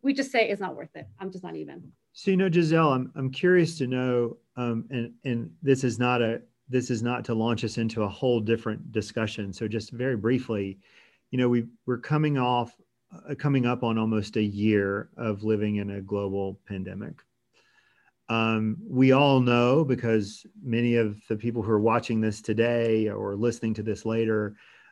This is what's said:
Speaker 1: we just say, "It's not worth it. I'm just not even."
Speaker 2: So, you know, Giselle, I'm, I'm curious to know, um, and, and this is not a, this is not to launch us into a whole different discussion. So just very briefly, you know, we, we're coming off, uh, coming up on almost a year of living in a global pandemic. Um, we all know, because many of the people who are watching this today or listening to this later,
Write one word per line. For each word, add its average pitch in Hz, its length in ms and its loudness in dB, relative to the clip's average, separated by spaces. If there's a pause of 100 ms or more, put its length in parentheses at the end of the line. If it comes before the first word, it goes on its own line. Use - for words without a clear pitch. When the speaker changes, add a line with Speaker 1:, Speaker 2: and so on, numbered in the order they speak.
Speaker 1:
we 277 120 0
just 262 180 -4
say, 226 180 2
"It's 202 120 -4
not 180 140 -6
worth - 200 -14
it. 156 120 -16 (120)
I'm 190 120 -8
just 185 120 -14
not 165 120 -12
even." 139 360 -14 (220)
Speaker 2:
So, - 180 -2
you 190 60 4
know, 190 140 4
Giselle, 160 400 6
I'm, 127 240 0
I'm 131 160 -4
curious 175 460 4
to 135 100 -2
know, 123 500 0 (200)
um, 117 320 -2
and, 117 240 -6 (100)
and 117 380 -4
this 135 240 2
is 110 120 0
not 123 240 2
a, 113 200 0 (260)
this 127 220 -2
is 113 140 0
not 123 220 -2
to 120 80 -2
launch 113 300 0
us 110 140 -4
into 113 260 -2
a 104 40 0
whole 117 340 0
different 110 500 -2
discussion. 107 600 -4
So 113 140 -6
just 107 240 -6
very 123 260 -4
briefly, 107 600 -2 (500)
you 127 80 -4
know, 127 100 2
we, 120 200 2 (180)
we're 123 120 -2
coming 151 400 0
off, 123 380 0 (540)
uh, 143 60 -6
coming 139 300 2
up 123 180 0
on 113 140 0
almost 110 380 -2
a 110 80 2
year 101 720 0
of 107 280 -6
living 107 340 0
in 101 140 -4
a 101 100 -8
global 98 640 -4
pandemic. 95 560 -10 (1040)
Um, 110 580 0
we 131 280 4
all 139 260 6
know, 123 460 4
because 113 600 -2 (160)
many 120 340 0
of 107 340 0
the 110 80 -2
people 117 240 -4
who 107 100 0
are 107 80 4
watching 113 400 2
this 110 220 -2
today 113 680 2
or 101 260 -6
listening 113 400 -2
to 107 80 -8
this 107 220 -4
later, 110 520 0 (340)